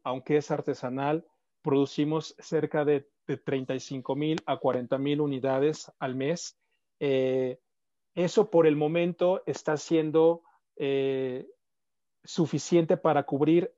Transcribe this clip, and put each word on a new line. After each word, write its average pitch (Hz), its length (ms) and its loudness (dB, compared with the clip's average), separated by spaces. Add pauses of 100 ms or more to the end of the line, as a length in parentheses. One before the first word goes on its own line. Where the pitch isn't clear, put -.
aunque 135 340 -2
es 147 140 -2
artesanal, 143 720 -4 (380)
producimos 147 760 0
cerca 151 460 -2
de, 139 240 2 (180)
de 139 100 -4
treinta 131 380 -4
y 131 60 -4
cinco 135 360 -6
mil 156 300 -2
a 139 100 -2
cuarenta 127 420 -2
mil 143 220 0
unidades 139 800 -2
al 131 160 -4
mes. 143 440 -6 (400)
Eh, 131 600 0 (560)
eso 180 360 2
por 165 160 6
el 151 100 4
momento 175 680 0
está 151 300 -2
siendo, 160 640 2 (340)
eh, 135 680 -2 (800)
suficiente 165 720 0
para 147 260 2
cubrir 160 560 2